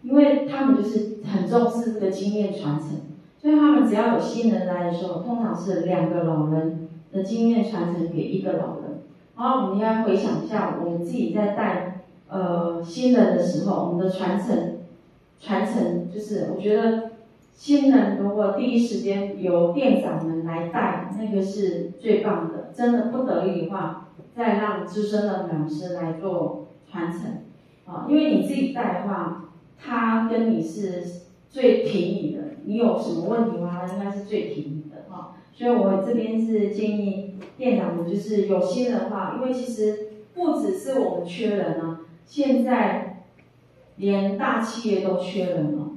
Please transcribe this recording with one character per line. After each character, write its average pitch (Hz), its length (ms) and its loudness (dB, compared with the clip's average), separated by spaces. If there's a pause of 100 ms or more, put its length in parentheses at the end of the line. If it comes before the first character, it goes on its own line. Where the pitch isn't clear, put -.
因 254 120 -2
为 285 320 8
他 269 200 -2
们 262 100 6
就 208 60 0
是 - 420 -2
很 196 240 -2
重 233 220 4
视 233 220 -2
这 208 80 -4
个 190 100 2
经 202 240 -2
验 202 180 0
传 147 280 -2
承， - 80 -8 (480)
所 294 120 -2
以 302 60 6
他 294 200 8
们 - 120 8
只 208 80 4
要 233 200 4
有 - 60 2
新 226 320 2
人 180 140 0
来 180 240 0
的 - 20 -2
时 180 140 -2
候， 175 160 -4
通 233 180 -4
常 175 160 -2
是 180 260 -2
两 175 280 2
个 170 140 0
老 156 240 2
人 160 400 -2 (240)
的 196 100 -2
经 226 280 2
验 208 140 4
传 170 300 -2
承 165 140 -2
给 - 120 -2
一 - 220 -2
个 160 120 -2
老 - 260 -4
人。 - 220 -12 (340)
然 240 120 0
后 262 120 2
我 202 80 0
们 190 80 0
应 208 40 2
该 226 220 2
回 202 140 4
想 - 280 0
一 - 40 -10
下， 196 340 -2
我 170 80 -2
们 170 100 -2
自 - 120 -6
己 170 200 0
在 202 160 2
带， 180 520 -2 (280)
呃， 170 540 -2
新 247 300 2
人 202 240 6
的 - 60 2
时 180 240 0
候， 175 200 0
我 170 100 -2
们 185 100 2
的 185 60 2
传 196 260 0
承， 170 400 -2 (600)
传 208 260 0
承 175 460 -2
就 214 80 -8
是， 214 340 -4
我 185 60 -6
觉 208 160 2
得 226 340 2 (440)
新 285 360 4
人 202 280 6
如 202 160 0
果 202 240 2
第 240 60 0
一 233 140 2
时 220 220 2
间 196 420 -2
由 175 300 4
店 - 300 4
长 160 220 -4
们 165 200 -4
来 170 240 -4
带， 175 500 -4
那 202 160 -4
个 196 80 2
是 180 560 -2
最 208 220 2
棒 170 320 -2
的。 - 220 -10
真 240 180 2
的 233 140 2
不 247 180 -2
得 180 240 0
已 170 180 -2
的 196 60 -6
话， - 360 -8 (280)
再 220 220 2
让 202 280 -2
资 208 180 -4
深 208 220 0
的 185 200 -2
美 160 120 -2
容 151 100 -2
师 180 260 -6
来 165 180 -4
做 175 560 -4 (200)
传 170 220 -6
承。 - 320 -8 (440)
啊， - 200 -10
因 294 80 4
为 302 200 4
你 - 120 4
自 277 60 -4
己 262 220 -2
带 202 260 -2
的 202 80 -6
话， 170 380 -6 (360)
他 226 460 0
跟 226 220 2
你 165 120 2
是 180 400 -6 (460)
最 247 340 6
挺 185 180 0
你 175 360 -2
的， - 60 -8 (240)
你 208 100 -2
有 - 220 4
什 - 120 -4
么 170 180 -4
问 226 220 2
题 175 60 -6
的 175 100 -4
话， 175 200 -6
他 190 80 -8
应 202 40 -6
该 202 120 -4
是 202 140 -8
最 190 240 -4
挺 147 160 -8
你 147 260 -10
的， - 200 -18
啊。 180 220 -16 (220)
所 240 120 -4
以 240 40 4
我 196 360 4
这 233 60 0
边 226 260 0
是 220 300 2
建 208 320 -2
议 190 360 -6 (200)
店 247 220 2
长 175 180 -2
们， 170 100 -4
就 196 80 -2
是 202 320 0
有 185 140 2
新 240 320 0
人 - 120 0
的 - 40 -4
话， - 280 -4
因 254 60 -4
为 254 100 0
其 240 120 -4
实 214 460 -2 (240)
不 349 260 0
只 - 180 0
是 262 220 0
我 - 160 0
们 175 80 -4
缺 202 320 -2
人 165 240 -2
啊， 165 200 -6 (260)
现 262 360 2
在 - 600 0 (720)
连 196 400 2
大 247 240 0
企 226 300 -4
业 185 100 2
都 180 160 0
缺 180 300 -2
人 147 320 -2
了 147 80 -6 (100)